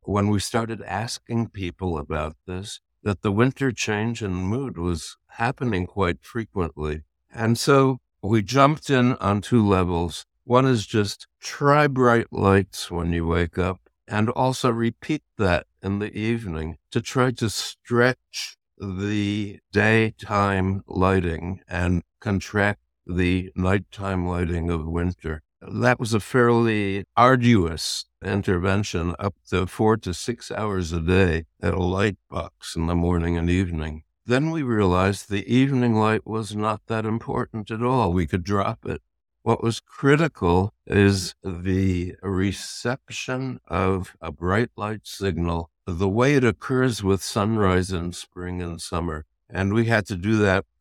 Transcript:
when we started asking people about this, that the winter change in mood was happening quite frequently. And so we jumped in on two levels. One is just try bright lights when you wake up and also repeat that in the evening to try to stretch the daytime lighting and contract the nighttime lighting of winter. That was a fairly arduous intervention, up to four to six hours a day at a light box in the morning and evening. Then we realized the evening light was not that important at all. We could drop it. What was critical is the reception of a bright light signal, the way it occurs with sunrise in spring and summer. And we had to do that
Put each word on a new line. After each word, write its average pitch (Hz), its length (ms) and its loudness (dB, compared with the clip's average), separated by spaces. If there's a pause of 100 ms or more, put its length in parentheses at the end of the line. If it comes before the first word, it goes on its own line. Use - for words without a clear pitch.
when 101 280 0
we 104 100 2
started 113 440 -4
asking 113 680 -6
people 90 480 -6
about 78 400 -6 (100)
this, 92 320 -10 (240)
that 101 180 -4
the 107 100 0
winter 123 420 2
change 110 500 -4
in 95 100 -4
mood 101 440 -4
was 85 400 -4 (140)
happening 117 540 -4
quite 87 380 -2
frequently. 78 800 -6 (260)
And 117 280 0
so 135 420 4 (240)
we 107 180 2
jumped 139 480 4
in 127 280 4
on 101 240 0
two 110 260 4
levels. 90 580 2 (200)
One 123 200 4
is 123 220 0
just 104 400 -2 (120)
try 147 480 2
bright 123 440 4
lights 98 580 2
when 85 220 -2
you 85 160 -2
wake 85 320 0
up 92 220 -4 (260)
and 110 240 0
also 127 400 0
repeat 117 500 -4 (160)
that 92 300 0 (160)
in 98 160 -2
the 104 180 -6
evening 98 600 -4 (120)
to 123 100 -4
try 123 320 0
to 117 180 -2
stretch - 1080 -2 (200)
the 101 840 -4 (120)
daytime 101 1160 2
lighting 90 800 0
and 90 320 0 (180)
contract 101 640 0 (240)
the 90 500 0
nighttime 95 720 -2
lighting 87 440 -2
of 80 160 -4
winter. 82 560 -4 (180)
That 110 380 0
was 113 160 -2
a 107 40 2
fairly 113 840 0 (100)
arduous 117 880 4 (200)
intervention, 95 920 0
up 98 160 -4 (140)
to 92 180 0
four 110 300 2
to 92 180 -8
six - 360 -10
hours 95 400 -4
a 85 80 -2
day 82 460 2 (160)
at 92 140 -2
a 90 80 0
light 95 340 0 (120)
box - 460 -10
in 80 120 -2
the 87 80 0
morning 85 420 0
and 85 140 0
evening. 78 520 -2 (220)
Then 135 240 0
we 160 140 -4
realized 98 640 2
the 101 180 -6
evening 123 460 2
light 110 320 2
was 107 300 -6
not 107 320 -2
that 110 180 -4
important 113 640 -6
at 113 140 -6
all. 123 280 2
We 87 140 2
could 90 180 -2
drop 101 420 -2
it. - 180 -8 (400)
What 113 200 0
was 113 160 -2
critical 117 960 2 (100)
is 98 480 4 (100)
the 92 800 -2
reception 120 1500 -4
of 92 540 -2
a 80 100 -10
bright 92 440 0
light 107 320 -8
signal, 85 640 -4 (160)
the 92 200 0
way 123 280 2
it 131 80 4
occurs 127 600 0
with 95 200 2
sunrise 101 680 2
in 87 200 -6
spring 90 500 -10
and 85 180 -8
summer. 82 460 -6 (240)
And 98 240 -2
we 113 120 2
had 113 240 2
to 101 60 -4
do 101 220 0
that 95 280 4 (160)